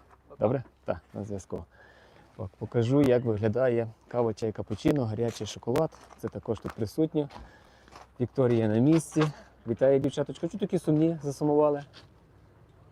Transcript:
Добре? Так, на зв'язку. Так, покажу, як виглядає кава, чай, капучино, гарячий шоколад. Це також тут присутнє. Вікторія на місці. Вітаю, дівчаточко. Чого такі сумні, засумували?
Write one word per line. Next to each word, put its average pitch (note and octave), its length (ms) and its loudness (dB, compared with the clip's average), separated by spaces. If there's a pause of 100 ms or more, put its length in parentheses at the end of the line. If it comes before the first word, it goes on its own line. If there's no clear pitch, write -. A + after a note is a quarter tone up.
(400)
Добре? B2 240 -2 (220)
Так, F#2+ 120 -4 (160)
на G#2+ 100 -10
зв'язку. G2 400 -10 (760)
Так, G#2 100 -10 (100)
покажу, A#2+ 440 0
як B2 240 4
виглядає A#2 640 0 (200)
кава, A#2 260 -2
чай, A2 180 -4
капучино, B2 540 -2
гарячий A2 420 -4
шоколад. C#3 440 -2 (260)
Це A#2 100 -8
також G#2+ 320 -6
тут - 120 -10
присутнє. D3 580 -2 (880)
Вікторія A#2+ 480 2
на G#2+ 100 2
місці. D#3 460 4 (440)
Вітаю, C3+ 320 4
дівчаточко. C#3+ 480 -4
Чого F#3+ 120 -10
такі F#3 200 -2
сумні, D#3+ 440 2
засумували? D3 600 2 (1080)